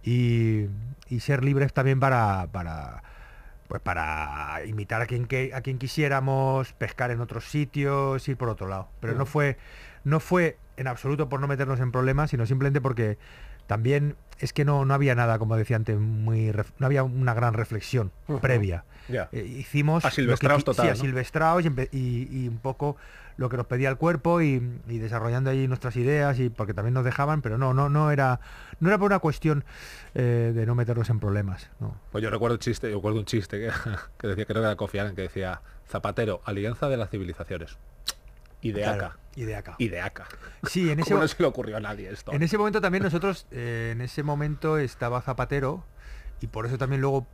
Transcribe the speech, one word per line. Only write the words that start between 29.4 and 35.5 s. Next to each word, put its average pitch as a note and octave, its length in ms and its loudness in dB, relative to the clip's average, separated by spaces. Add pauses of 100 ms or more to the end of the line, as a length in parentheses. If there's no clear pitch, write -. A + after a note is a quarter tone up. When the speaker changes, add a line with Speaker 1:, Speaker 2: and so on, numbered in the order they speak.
Speaker 1:
eh, A#2+ 400 2
de A2+ 120 2
no A#2+ 80 2
meternos A#2 360 2
en A2+ 100 4
problemas, G2+ 500 0 (100)
no. G#2 160 -6 (140)
Speaker 2:
Pues G#2+ 120 -2
yo A2 80 -2
recuerdo A#2 260 2
un - 40 -4
chiste, A#2 300 -2
yo G#2 60 -2
recuerdo G#2+ 240 0
un G2+ 60 -4
chiste G2+ 320 -2
que, A2+ 120 -4
<laughs> - 480 -6
que - 100 -6
decía, G2+ 180 -2
creo G#2+ 160 0
que A2+ 40 2
era G#2 100 0
Kofi G2+ 220 -4
Annan, G2+ 180 -2
que F#2 60 -6
decía, F#2 380 -6 (280)